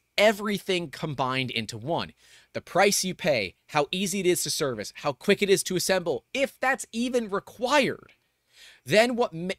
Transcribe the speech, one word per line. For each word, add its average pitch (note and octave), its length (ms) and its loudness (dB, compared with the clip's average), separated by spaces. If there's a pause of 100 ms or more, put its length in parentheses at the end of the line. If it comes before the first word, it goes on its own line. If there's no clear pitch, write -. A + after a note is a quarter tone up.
(180)
everything G3 720 0
combined C3 600 -4
into A2+ 280 -6
one. A2+ 340 -6 (400)
The - 80 -8
price G3 460 2
you F3+ 100 -4
pay, A#2+ 400 0 (120)
how D3 220 2
easy F#3 300 -2
it F3+ 60 -2
is F3 180 2
to D3+ 60 -4
service, B2 480 -4
how D3 160 -2
quick - 280 2
it G3+ 80 2
is F#3 140 4
to F#3 140 -2
assemble, E3+ 560 0
if C4 260 -2
that's C4 320 -2
even A#3 380 -2
required. A3+ 840 -2 (720)
Then A3 300 4
what A#3 180 -2
ma-, F3 260 -6